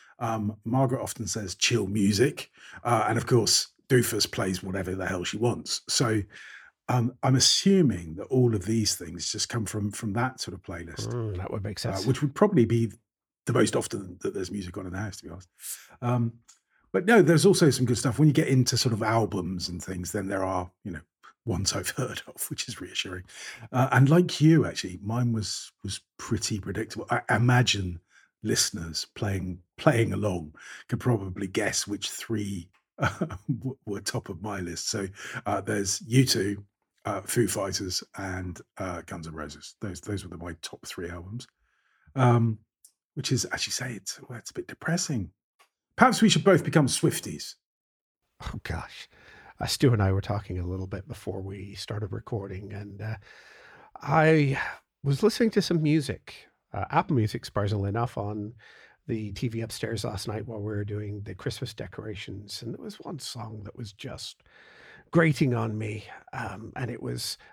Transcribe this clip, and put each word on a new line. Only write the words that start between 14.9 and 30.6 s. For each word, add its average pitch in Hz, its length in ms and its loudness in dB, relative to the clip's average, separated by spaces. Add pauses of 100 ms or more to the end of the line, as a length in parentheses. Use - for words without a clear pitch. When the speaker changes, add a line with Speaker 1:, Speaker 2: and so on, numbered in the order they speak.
Speaker 1:
the 92 60 -6
house, 101 180 -6
to - 80 -18
be - 60 -14
honest. 92 180 -16 (540)
Um, 120 320 0 (580)
but 185 140 2
no, 220 160 10
there's 160 240 8
also 180 240 8
some 123 160 2
good 113 100 2
stuff. 117 220 0
When 151 100 8
you 139 60 8
get 156 140 4
into 127 280 4
sort 117 160 2
of 107 100 0
albums 95 680 0
and 87 120 -8
things, 90 300 -6
then 98 160 -4
there 95 160 -2
are, 92 260 -2 (140)
you 101 60 -8
know, 82 100 -10 (460)
ones 95 260 0
I've 85 180 -4
<laughs> - 60 -10
heard - 300 -4
of, - 240 -10
which - 180 -6
is 113 120 -12
reassuring. 92 440 -8 (480)
Uh, 127 200 4
and 135 180 8
like 170 300 6
you, 156 260 8
actually, 90 360 -8
mine 117 300 0
was, - 400 -4 (100)
was - 180 -8 (180)
pretty - 420 -2
predictable. 101 500 -8
I 123 120 0 (120)
imagine 110 680 4 (420)
listeners 85 720 -2
playing, 92 460 -4 (180)
playing 147 340 2
along 90 420 -2 (340)